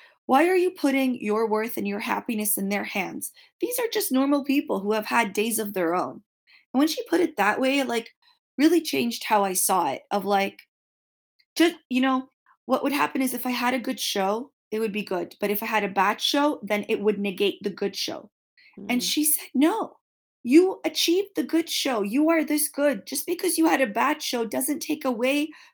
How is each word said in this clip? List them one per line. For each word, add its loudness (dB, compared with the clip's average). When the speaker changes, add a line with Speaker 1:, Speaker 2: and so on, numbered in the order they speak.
Speaker 1:
Why 4
are 2
you 2
putting 0
your 0
worth -2
and -4
your -4
happiness -4
in -2
their -2
hands? -6
These -4
are -2
just -2
normal 2
people 0
who -2
have 0
had 0
days 0
of -6
their 0
own. -4
And 2
when 4
she -6
put 2
it -2
that 2
way, 2
it, 0
like, -4
really 6
changed -2
how 2
I -2
saw 2
it, -8
of, -2
like, 0
just, 4
you 0
know, 2
what 0
would 0
happen 0
is 0
if -6
I -2
had 0
a 0
good -6
show, -2
it -2
would -2
be -4
good. -6
But -2
if -2
I -6
had 0
a -4
bad 0
show, 0
then -2
it -2
would 2
negate -2
the -4
good -4
show. -8
And 0
Speaker 2:
Mm. -6
Speaker 1:
she 0
said, -2
"No, 2
you 4
achieved 0
the -2
good 0
show. -2
You 2
are 4
this 0
good. 0
Just -6
because -2
you 6
had 4
a 2
bad -2
show -2
doesn't -4
take -6
away 0